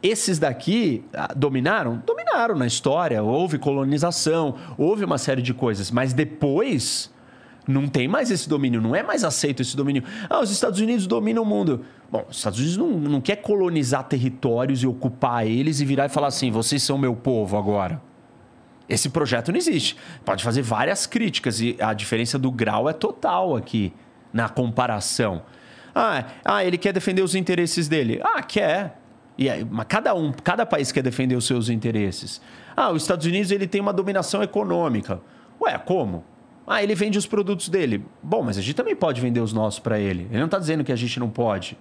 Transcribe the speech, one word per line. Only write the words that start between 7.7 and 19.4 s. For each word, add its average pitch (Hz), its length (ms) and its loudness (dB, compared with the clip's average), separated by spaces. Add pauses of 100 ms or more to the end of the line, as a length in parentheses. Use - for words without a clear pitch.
tem 131 180 0
mais 240 240 0
esse 180 200 -2
domínio, 131 320 2
não 113 120 2
é 190 80 2
mais 240 220 0
aceito 143 380 0
esse 127 160 -4
domínio. 139 260 0 (260)
"Ah, 320 120 2
os 208 100 0
Estados 202 300 0
Unidos 220 260 0
dominam 226 360 0
o - 20 0
mundo." 190 400 0 (260)
Bom, 110 180 -4
os - 80 -12
Estados 104 220 -2
Unidos 165 180 0
não, 330 120 2 (100)
não 147 220 0
quer 202 160 0
colonizar 165 680 2
territórios 127 800 0
e 131 40 4
ocupar 120 600 0
eles 139 320 0
e 143 60 2
virar 135 220 2
e - 20 -4
falar 143 180 0
assim, 135 240 -2
"Vocês 113 320 0
são 139 140 0
meu 127 180 2
povo 107 420 0
agora." 101 440 0 (880)
Esse 117 200 0
projeto 127 420 0